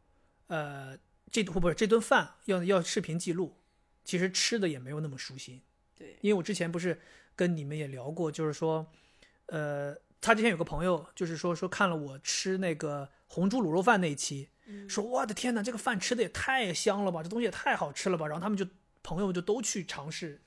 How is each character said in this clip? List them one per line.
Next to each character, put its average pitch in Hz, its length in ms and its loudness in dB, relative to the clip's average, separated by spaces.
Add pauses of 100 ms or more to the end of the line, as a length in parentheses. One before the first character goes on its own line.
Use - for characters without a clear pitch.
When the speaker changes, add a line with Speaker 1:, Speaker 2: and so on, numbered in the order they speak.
(460)
Speaker 1:
呃， 143 500 -6 (340)
这， 226 120 2
不， 185 160 -2
不 170 100 6
是， 156 60 4
这 220 120 4
顿 226 140 8
饭 214 340 4 (100)
要， 185 180 2
要 180 200 4
视 - 180 -2
频 165 180 -2
记 170 140 -2
录， 175 240 -2 (480)
其 - 140 -2
实 185 120 2
吃 226 280 2
的 190 100 2
也 143 100 -2
没 127 120 -10
有 151 100 -4
那 156 80 -4
么 135 100 -10
舒 - 180 -12
心。 131 260 -14 (320)
Speaker 2:
对。 - 260 -20
Speaker 1:
因 202 100 4
为 208 40 6
我 180 80 2
之 202 120 -2
前 170 160 0
不 175 80 -2
是 170 220 0 (340)
跟 180 220 2
你 151 80 -6
们 143 120 -6
也 151 100 -4
聊 131 240 -8
过， 160 200 -2
就 156 160 -2
是 151 60 0
说， 160 400 -2 (540)
呃， 147 500 -4 (240)
他 226 140 6
之 214 80 4
前 233 80 6
有 180 60 2
个 165 80 -2
朋 156 200 -2
友， 175 300 0
就 185 120 -2
是 165 100 -4
说， 175 180 0
说 180 140 -4
看 190 200 2
了 170 80 0
我 143 220 -8
吃 - 400 -2
那 180 160 0
个 143 360 -6 (160)
红 180 220 0
猪 240 140 2
卤 170 80 2
肉 175 120 4
饭 214 180 6
那 170 100 2
一 143 40 -2
期， 139 360 -6 (160)
Speaker 2:
嗯。 202 220 -14
Speaker 1:
说 202 160 -2
：“我 254 220 0
的 214 80 -6
天 247 200 0
哪， 214 80 0
这 240 100 -2
个 226 60 -6
饭 226 200 0
吃 - 160 0
的 233 80 2
也 180 60 2
太 247 440 0
香 202 320 2
了 190 60 2
吧， 165 120 -4
这 165 60 -10
东 220 120 -2
西 240 40 2
也 208 60 0
太 - 240 0
好 156 180 -2
吃 - 180 -4
了 185 60 2
吧。” 160 120 -2
然 151 80 -4
后 170 60 -4
他 196 60 -2
们 214 80 2
就， 190 100 0 (360)
朋 - 180 -4
友 196 120 0
就 180 80 0
都 214 200 0
去 202 240 -2
尝 147 280 -8
试 156 340 -10